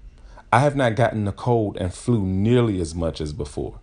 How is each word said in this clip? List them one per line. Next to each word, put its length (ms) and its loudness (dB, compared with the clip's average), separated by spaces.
I 100 4
have 180 2
not 180 2
gotten 300 0
the 80 -2
cold 420 0
and 180 -4
flu 320 0
nearly 540 2
as 160 -6
much 240 -4
as 140 -6
before. 500 -8